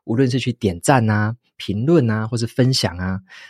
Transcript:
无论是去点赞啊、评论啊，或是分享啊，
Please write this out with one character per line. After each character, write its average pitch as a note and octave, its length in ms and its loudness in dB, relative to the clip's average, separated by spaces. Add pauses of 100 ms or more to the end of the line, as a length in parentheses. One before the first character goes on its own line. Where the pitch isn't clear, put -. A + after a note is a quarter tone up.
无 A#2 100 -2
论 C3 140 2
是 B2+ 100 -2
去 B2 140 -4
点 F2 280 -2
赞 B2 260 4
啊、 G#2+ 260 0 (220)
评 G#2+ 300 -4
论 D3 240 4
啊， A2 180 -2
或 B2 80 -6
是 A2+ 120 -2
分 B2+ 260 2
享 F2 240 -2
啊， F#2 240 -4 (280)